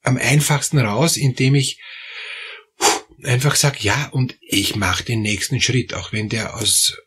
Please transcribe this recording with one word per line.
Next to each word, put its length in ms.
am 140
einfachsten 600
raus, 380
indem 380
ich 260
einfach 340
sag, 260
„Ja, 260
und 320
ich 360
mach 260
den 200
nächsten 380
Schritt“, 340
auch 180
wenn 160
der 280
aus 400